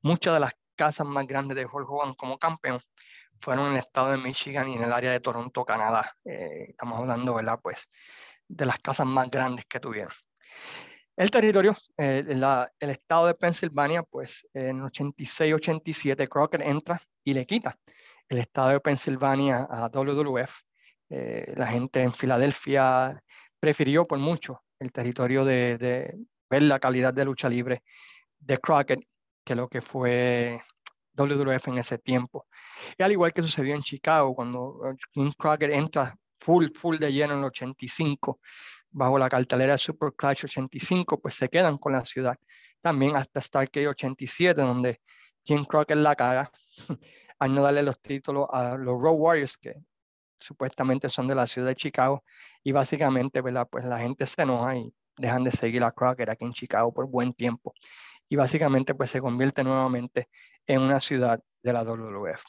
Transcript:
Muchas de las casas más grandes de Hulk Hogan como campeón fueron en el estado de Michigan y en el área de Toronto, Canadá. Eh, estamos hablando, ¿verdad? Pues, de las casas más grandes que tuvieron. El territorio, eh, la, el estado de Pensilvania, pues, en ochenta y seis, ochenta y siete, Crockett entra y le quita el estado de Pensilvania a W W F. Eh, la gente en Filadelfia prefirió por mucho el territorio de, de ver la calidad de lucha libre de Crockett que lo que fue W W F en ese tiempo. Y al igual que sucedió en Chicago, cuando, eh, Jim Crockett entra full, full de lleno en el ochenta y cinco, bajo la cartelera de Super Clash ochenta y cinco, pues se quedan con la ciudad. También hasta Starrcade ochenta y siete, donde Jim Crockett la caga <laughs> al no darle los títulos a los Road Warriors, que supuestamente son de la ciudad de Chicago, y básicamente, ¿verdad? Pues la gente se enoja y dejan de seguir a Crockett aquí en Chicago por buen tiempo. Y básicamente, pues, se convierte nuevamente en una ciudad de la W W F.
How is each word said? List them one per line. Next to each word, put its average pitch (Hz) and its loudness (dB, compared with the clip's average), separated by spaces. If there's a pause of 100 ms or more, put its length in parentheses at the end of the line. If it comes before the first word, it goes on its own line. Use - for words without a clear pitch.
Muchas 165 2
de 151 6
las 135 0 (240)
casas 151 0
más 139 -4
grandes 135 -4
de 127 -6
Hulk 131 -10
Hogan 143 -4
como 131 -10
campeón 151 -4 (640)
fueron 139 -2
en 143 0
el 131 0
estado 131 -2
de 135 0
Michigan 131 -4
y 131 -6
en 117 -4
el 120 0
área 123 0
de 123 0
Toronto, 123 -6
Canadá. 110 -2
Eh, 80 -12
estamos 120 -10
hablando, 123 -2
¿verdad? 113 -2
Pues, - -10 (580)
de 147 -4
las 123 -2
casas 139 -2
más 131 0
grandes 127 -4
que 120 -10
tuvieron. 107 -10 (1040)
El 190 4
territorio, 214 6 (220)
eh, 139 0
la, 131 0
el 143 -4
estado 165 2
de 170 2
Pensilvania, 165 0
pues, - -12
en 131 -6
ochenta 139 -8
y 135 -8
seis, 156 0
ochenta 156 -2
y - -4
siete, 139 -2
Crockett 151 0
entra 151 -2 (200)
y 139 -2
le 127 -2
quita 214 -4 (520)
el 127 -2
estado 127 2
de 139 4
Pensilvania 135 0
a 117 -4
W 139 -2
W 139 0
F. 131 -6 (560)
Eh, 58 -8
la 123 -2
gente 120 -2
en 123 2
Filadelfia 131 2 (380)
prefirió 151 2
por 143 -2
mucho 151 -4 (160)
el 131 -10
territorio 123 0
de, 123 2
de 123 -4 (320)
ver 139 6
la 143 6
calidad 127 2
de 135 0
lucha 135 -2
libre 123 -2 (560)
de 139 0
Crockett 143 2 (380)
que - -2
lo 127 -4
que 123 -6
fue 123 0 (480)
W 139 0
W 135 0
F 131 -4
en 127 -2
ese 120 -4
tiempo. 127 -2 (500)
Y 185 0
al 196 4
igual 175 4
que 170 0
sucedió 147 0
en 143 -6
Chicago, 143 2
cuando, 123 -6
eh, 131 -6 (160)
Jim 143 0
Crockett 151 2
entra 147 0 (220)
full, 170 6
full 165 -2
de 151 0
lleno 147 2
en 139 -2
el 139 -2
ochenta 131 -8
y - -10
cinco, 143 -2 (500)
bajo 135 2
la 131 4
cartelera 131 2
de 135 2
Super - -4
Clash 139 0
ochenta 131 -8
y - -8
cinco, 175 0
pues - -8
se 131 -2
quedan 160 2
con 143 -2
la 127 0
ciudad. 127 -4 (440)
También 143 2
hasta 139 -2
Starrcade 143 -2
ochenta 135 -6
y 127 -10
siete, 170 2
donde 123 0 (440)
Jim 147 2
Crockett 151 2
la 151 4
caga 127 0 (280)
<laughs> - -14
al 135 2
no 139 4
darle 143 4
los 135 -2
títulos 139 -4
a 123 -2
los 127 -2
Road 160 4
Warriors, 156 2
que - -14 (640)
supuestamente 131 -2
son 127 -2
de 135 0
la 127 2
ciudad 127 -4
de 131 -2
Chicago, 135 0 (400)
y 139 -2
básicamente, 135 2
¿verdad? 123 -2
Pues 123 -6
la 120 -2
gente 123 -4
se - -6
enoja 127 0
y 113 -10 (240)
dejan 127 0
de 127 0
seguir 120 -2
a 113 0
Crockett 127 -2
aquí 110 -8
en 120 -8
Chicago 117 -2
por 127 -4
buen 123 -2
tiempo. 120 -4 (560)
Y 139 -2
básicamente, 139 2
pues, 131 -4
se 131 -2
convierte 131 0
nuevamente 127 -2 (360)
en 135 4
una 135 4
ciudad 123 0 (220)
de 123 0
la 117 0
W 113 -8
W 98 -6
F. - -12